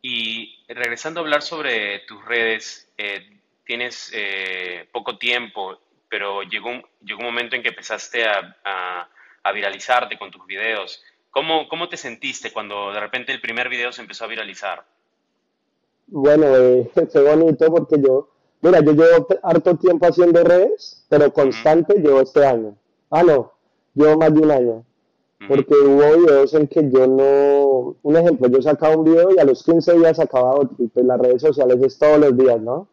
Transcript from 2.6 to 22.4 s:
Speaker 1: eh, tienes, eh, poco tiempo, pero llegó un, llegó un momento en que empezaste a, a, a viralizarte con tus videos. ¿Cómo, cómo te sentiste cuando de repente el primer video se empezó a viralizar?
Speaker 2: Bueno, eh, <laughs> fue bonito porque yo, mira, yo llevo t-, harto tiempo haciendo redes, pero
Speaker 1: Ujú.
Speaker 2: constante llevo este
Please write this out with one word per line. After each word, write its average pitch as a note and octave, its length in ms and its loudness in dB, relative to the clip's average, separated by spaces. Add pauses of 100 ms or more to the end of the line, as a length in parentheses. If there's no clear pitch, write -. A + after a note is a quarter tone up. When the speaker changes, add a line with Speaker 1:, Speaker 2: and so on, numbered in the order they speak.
Speaker 1:
eh, G2+ 240 -12 (440)
tienes, A#2+ 500 -12
eh, F#2+ 800 -12
poco A#2 260 -14
tiempo, A2 600 -10 (300)
pero G2 340 -10
llegó G#2+ 280 -12
un, B2+ 120 -16 (200)
llegó G#2 180 -18
un A#2+ 60 -12
momento A#2+ 300 -10
en A#2+ 60 -10
que A#2+ 60 -6
empezaste A2 580 -10
a, G2 380 -6
a, F2+ 440 -12 (340)
a G2 100 -4
viralizarte G2+ 680 -6
con G2 120 -16
tus F2+ 160 -20
videos. G2+ 560 -10 (280)
¿Cómo, D#3 380 -4
cómo E3+ 200 -12
te E3+ 80 -16
sentiste B2 560 -14
cuando G2+ 400 -12
de G#2 80 -10
repente B2 320 -10
el B2+ 80 -10
primer A#2 280 -8
video B2 240 -8
se B2 100 -18
empezó G#2 220 -16
a A2 40 -14
viralizar? G2+ 560 -14 (1200)
Speaker 2:
Bueno, D3 500 2
eh, B2+ 340 2 (100)
<laughs> D#3+ 120 -4
fue D3 100 2
bonito D#3+ 480 2
porque D#3 300 0
yo, C3+ 300 0 (320)
mira, F3 180 4
yo D3+ 120 4
llevo E3 340 4
t-, F#3 160 -2
harto E3+ 340 0
tiempo F3+ 300 0
haciendo E3+ 360 4
redes, F3+ 680 0
pero D3+ 180 4
Speaker 1:
Ujú. C#3 80 0
Speaker 2:
constante D3+ 680 0
llevo C#3 220 2
este C#3 220 2